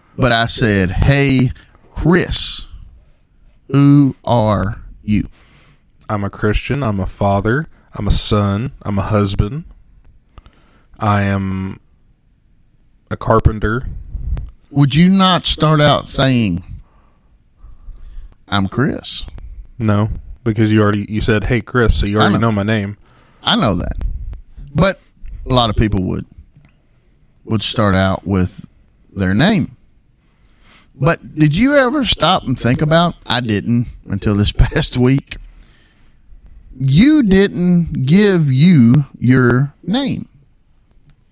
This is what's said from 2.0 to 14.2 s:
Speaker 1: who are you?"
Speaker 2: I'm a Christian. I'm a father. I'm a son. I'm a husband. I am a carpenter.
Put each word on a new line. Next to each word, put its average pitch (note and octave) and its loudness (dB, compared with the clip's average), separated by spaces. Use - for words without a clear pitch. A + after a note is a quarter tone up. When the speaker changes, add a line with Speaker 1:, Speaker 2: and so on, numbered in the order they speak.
Speaker 1:
who C#3+ 4
are G#2+ 0
you?" G#2 -2
Speaker 2:
I'm G#2 -4
a G2 -4
Christian. A#2 -2
I'm G#2+ -2
a F#2 -4
father. G#2+ -2
I'm G#2+ -8
a F#2+ 0
son. G#2 -2
I'm G2+ -6
a F#2 -2
husband. G#2 -2
I G#2 0
am F#2+ -4
a - -6
carpenter. A2 0